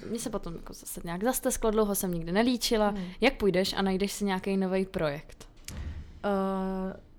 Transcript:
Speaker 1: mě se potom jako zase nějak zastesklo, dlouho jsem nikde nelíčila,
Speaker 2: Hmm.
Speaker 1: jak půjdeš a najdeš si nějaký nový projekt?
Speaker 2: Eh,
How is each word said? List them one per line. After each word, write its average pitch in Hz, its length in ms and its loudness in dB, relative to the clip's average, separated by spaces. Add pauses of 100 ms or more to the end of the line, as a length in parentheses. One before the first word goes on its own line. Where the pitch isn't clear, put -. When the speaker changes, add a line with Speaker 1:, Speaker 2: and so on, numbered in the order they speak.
Speaker 1:
mě 226 100 -4
se - 100 -4
potom 196 260 -4
jako - 180 -12
zase - 300 -12
nějak 175 200 -4
zastesklo, 247 480 2
dlouho 208 240 4
jsem 190 180 0
nikde 170 180 -4
nelíčila, 220 580 4
Speaker 2:
Hmm. 202 140 -2 (180)
Speaker 1:
jak 185 160 4
půjdeš 190 400 4
a - 40 0
najdeš 190 300 2
si - 140 -4
nějaký 196 320 0
nový 190 280 2
projekt? 156 640 -4 (760)
Speaker 2:
Eh, 190 760 0 (200)